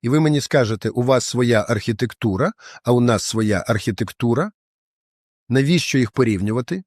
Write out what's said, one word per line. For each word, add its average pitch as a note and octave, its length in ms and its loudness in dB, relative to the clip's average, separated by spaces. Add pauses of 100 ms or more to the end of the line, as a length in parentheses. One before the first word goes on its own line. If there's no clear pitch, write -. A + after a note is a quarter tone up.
І B2 80 -4
ви D3 100 2
мені D3+ 220 2
скажете, A2+ 480 0
у B2 140 -2
вас B2+ 220 2
своя A#2+ 440 0
архітектура, A2+ 800 -2 (320)
а B2 80 0
у B2 80 4
нас A#2+ 240 2
своя G#2+ 440 -2
архітектура. A#2 840 -2 (1000)
Навіщо C#3 480 2
їх B2 140 0
порівнювати? A#2 760 -2